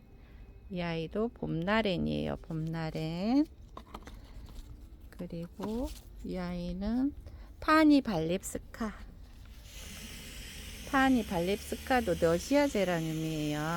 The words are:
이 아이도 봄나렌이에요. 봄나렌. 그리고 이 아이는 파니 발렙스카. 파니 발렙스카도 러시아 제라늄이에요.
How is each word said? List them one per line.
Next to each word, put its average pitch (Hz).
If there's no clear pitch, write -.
이 180
아이도 170
봄나렌이에요. 156
봄나렌. 165
그리고 185
이 175
아이는 185
파니 311
발렙스카. 190
파니 262
발렙스카도 202
러시아 180
제라늄이에요. 160